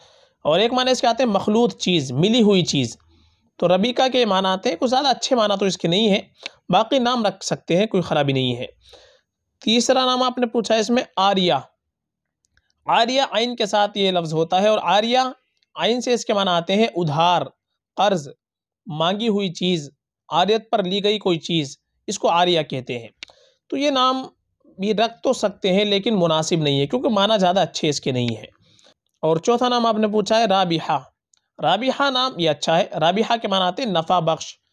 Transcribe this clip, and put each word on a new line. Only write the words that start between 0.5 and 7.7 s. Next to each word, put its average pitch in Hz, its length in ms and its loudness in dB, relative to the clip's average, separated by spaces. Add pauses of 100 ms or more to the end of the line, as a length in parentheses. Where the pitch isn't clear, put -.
एक 240 120 0
माना 254 180 0
इसके 247 160 0
आते 233 160 0
हैं 247 60 0
मखलूत 214 420 2
चीज़, 143 420 -2
मिली 214 280 2
हुई 202 220 4
चीज़। - 340 -2 (600)
तो 175 80 2
रबीका 233 400 2
के 247 180 0
माना 190 280 0
आते 190 160 -4
हैं, 330 80 -4
कुछ 254 120 0
ज़्यादा 269 200 0
अच्छे 240 260 -2
माना 208 200 2
तो 196 120 0
इसके 175 200 -4
नहीं 202 220 2
है, 196 220 -2 (400)
बाकी 220 280 2
नाम 240 260 0
रख 190 180 -6
सकते 165 320 -4